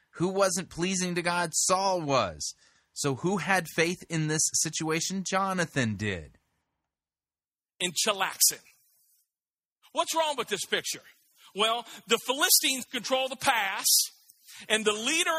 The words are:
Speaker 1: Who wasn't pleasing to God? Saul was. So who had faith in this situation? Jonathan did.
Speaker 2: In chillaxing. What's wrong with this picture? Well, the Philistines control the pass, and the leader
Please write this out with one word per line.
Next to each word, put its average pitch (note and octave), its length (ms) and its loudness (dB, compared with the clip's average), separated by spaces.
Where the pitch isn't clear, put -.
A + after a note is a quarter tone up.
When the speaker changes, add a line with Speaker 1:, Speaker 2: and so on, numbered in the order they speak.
Speaker 1:
Who E3 160 -2
wasn't F#3+ 420 2
pleasing F3+ 460 -2
to F3 60 -2
God? F3 320 0
Saul F#3 480 2
was. A2+ 520 0
So C#3 220 -2
who F#3 220 0
had F3 320 2
faith E3+ 400 -2
in D#3+ 180 0
this D#3 140 2
situation? E3 680 -2
Jonathan F3 720 0
did. F#2+ 420 -4
Speaker 2:
In F3+ 120 -2
chillaxing. F#3+ 720 0
What's E4 200 0
wrong D#4 240 0
with A#3 120 -4
this G3 160 -4
picture? - 380 -6
Well, A3+ 320 0
the A3+ 180 4
Philistines C4+ 680 2
control C4 380 -2
the B3+ 80 -10
pass, A3 480 0
and A3 160 2
the G#3 100 2
leader D#4+ 460 0